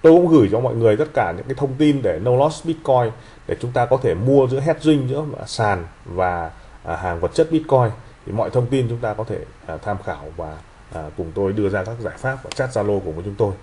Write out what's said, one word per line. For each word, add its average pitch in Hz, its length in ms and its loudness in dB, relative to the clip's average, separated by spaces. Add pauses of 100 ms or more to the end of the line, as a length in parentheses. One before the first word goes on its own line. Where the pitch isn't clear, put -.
Tôi 160 120 10
cũng 175 140 6
gửi 139 240 6
cho 110 80 2
mọi 120 160 -2
người 113 220 4
tất 151 160 0
cả 95 240 0
những - 100 -12
cái 131 80 -4
thông 131 180 -4
tin 139 280 2
để 87 180 0
no 117 120 0
loss 143 340 2
Bitcoin, 127 460 0 (360)
để - 120 -4
chúng 123 120 -6
ta 123 140 0
có 127 120 2
thể 117 160 0
mua 131 340 4
giữa 131 120 -2
hedging, 143 500 2
giữa 143 140 -4 (220)
sàn 98 400 -2 (200)
và, 87 460 -2 (320)
à, 85 120 -6
hàng 87 240 -4
vật 87 140 -2
chất 160 180 2
Bitcoin. 135 380 2 (360)
Thì - 60 -10
mọi 101 180 -2
thông 120 180 0
tin 127 220 0
chúng 117 100 -6
ta 113 140 -4
có 107 100 -8
thể, 101 160 -8 (260)
à, 80 120 -10
tham 101 280 -6
khảo 73 200 -10 (120)
và, 78 200 -10 (360)
à, 80 100 -10 (140)
cùng 82 180 -8
tôi 98 180 -2
đưa 104 160 0
ra 98 140 -4
các 113 160 -8
giải 95 180 -10
pháp 131 260 -6
và - 120 -14
chat 131 140 -4
Zalo 104 300 -2
cùng 85 160 -8
với 87 100 -10
chúng 98 100 -8
tôi. 101 160 0 (120)